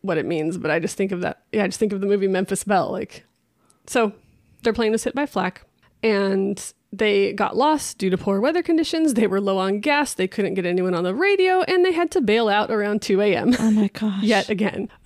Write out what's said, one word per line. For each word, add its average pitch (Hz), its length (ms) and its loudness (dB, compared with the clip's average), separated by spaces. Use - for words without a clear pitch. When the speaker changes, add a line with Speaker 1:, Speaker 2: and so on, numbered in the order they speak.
Speaker 1:
what 180 160 -2
it 147 80 -2
means, 160 320 -2
but 156 140 -4
I 165 80 0
just 165 160 -6
think 196 160 -2
of 180 100 -4
that. 170 200 -6
Yeah, 214 120 0
I 185 40 0
just 190 120 -8
think 208 120 0
of 196 80 -6
the 196 80 -2
movie 196 200 2
Memphis 190 360 -2
Belle. 190 280 0
Like, - 340 -10
so 220 260 0
their 226 80 0
plane 220 220 0
was 226 100 -2
hit - 120 -4
by 285 100 -2
flak, 185 380 -4
and 196 720 0
they 202 400 2
got 202 240 -2
lost 294 400 0
due 190 120 0
to 180 80 2
poor 196 220 0
weather 320 240 0
conditions. 320 520 2
They 220 120 2
were 190 140 0
low 196 160 0
on 190 240 0
gas. 294 320 0
They 185 140 -2
couldn't 196 260 -2
get 185 120 -2
anyone 180 280 0
on 175 100 -2
the 180 120 -2
radio, 370 480 2
and 359 200 2
they 370 80 4
had 330 200 0
to 339 100 0
bail 220 280 2
out 208 220 0
around 208 300 0
two 190 180 0
A 208 160 4
M. 247 240 2
Speaker 2:
Oh 220 120 2
my 208 180 4
gosh. 208 340 -4
Speaker 1:
Yet 208 260 2
again. 208 400 -2